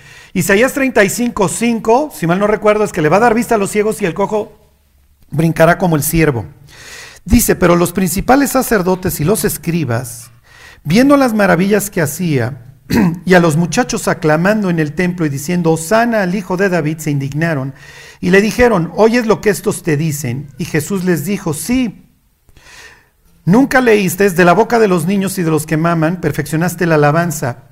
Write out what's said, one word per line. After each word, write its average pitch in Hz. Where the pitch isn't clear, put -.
Isaías 202
treinta 254
y 196
cinco, 214
cinco, 233
si -
mal 175
no 208
recuerdo, 214
es 208
que 170
le 151
va 170
a -
dar 233
vista 233
a 220
los 196
ciegos 208
y -
el 170
cojo 202
brincará 160
como 180
el 147
ciervo. 147
Dice, 214
"Pero 175
los 175
principales 202
sacerdotes 185
y 147
los 202
escribas, 135
viendo 254
las 262
maravillas 196
que 175
hacía, 143
<clears throat> 185
y 180
a 180
los 165
muchachos 190
aclamando 185
en 170
el 151
templo 175
y -
diciendo, 165
'Hosana 220
al 180
hijo 190
de 196
David', 160
se 160
indignaron 139
y 180
le 190
dijeron, 214
'¿Oyes 226
lo 196
que 208
estos -
te 156
dicen?' 143
Y -
Jesús 175
les 175
dijo, 180
'Sí. 247
¿Nunca 254
leíste, 208
de 175
la 175
boca 220
de 220
los 180
niños 190
y 185
de 160
los 156
que 156
maman, 165
perfeccionaste 160
la 165
alabanza?' 147